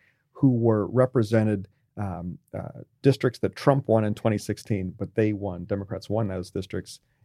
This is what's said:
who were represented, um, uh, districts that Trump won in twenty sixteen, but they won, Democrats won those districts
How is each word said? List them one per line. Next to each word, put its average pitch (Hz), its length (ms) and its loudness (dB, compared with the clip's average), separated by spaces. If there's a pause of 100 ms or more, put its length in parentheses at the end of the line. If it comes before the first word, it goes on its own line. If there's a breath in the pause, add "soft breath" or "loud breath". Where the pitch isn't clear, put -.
(340)
who 135 180 4
were 113 360 2
represented, 110 840 2 (260)
um, 87 420 -8 (200)
uh, - 240 -12 (200)
districts 131 380 2
that - 160 -2
Trump 139 320 2
won 110 160 4
in 104 100 0
twenty 107 240 0
sixteen, 95 600 -4
but 92 180 -8
they 107 160 2
won, 95 320 -8
Democrats 98 460 -6
won 107 180 -2
those 92 240 -8
districts - 480 -8 (260)